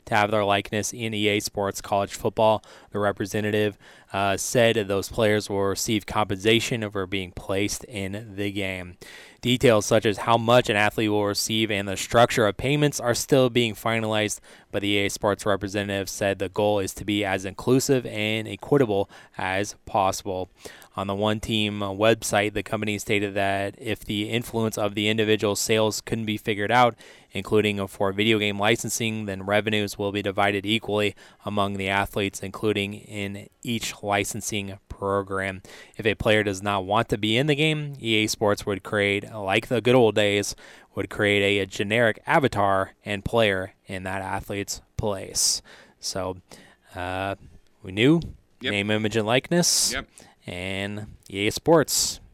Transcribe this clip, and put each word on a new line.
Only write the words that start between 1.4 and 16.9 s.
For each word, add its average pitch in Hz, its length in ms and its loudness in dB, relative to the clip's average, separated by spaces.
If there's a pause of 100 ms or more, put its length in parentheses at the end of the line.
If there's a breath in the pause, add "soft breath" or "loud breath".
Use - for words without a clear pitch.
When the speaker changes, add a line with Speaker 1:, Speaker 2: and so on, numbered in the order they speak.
Speaker 1:
College 101 320 -2
Football. 110 500 2 (280 loud breath)
The 107 80 -4
representative, 104 760 0 (360 loud breath)
uh, 98 240 0
said 113 380 2 (120)
those 98 220 -2
players 104 400 2
will 98 120 -2
receive 98 440 -2
compensation 107 840 0
for 98 160 -4
being 92 280 -6
placed 101 500 -4
in 101 540 -8
the 101 120 -4
game. 95 460 -6 (460 loud breath)
Details 117 440 4
such 113 200 4
as 104 140 0
how 117 180 4
much 117 320 4
an 107 80 2
athlete 107 340 2
will 104 140 2
receive 110 440 0
and 101 180 -2
the 92 100 -4
structure 117 500 4
of 101 80 0
payments 147 460 0
are 117 120 0
still 131 360 2
being 117 260 0
finalized, 110 640 -2 (320 loud breath)
but 101 100 -4
the 101 60 -2
E 101 180 2
A 95 40 0
Sports - 360 -2
representative 101 640 -2
said 98 300 -2
the 98 80 -4
goal 104 320 0
is 95 140 -4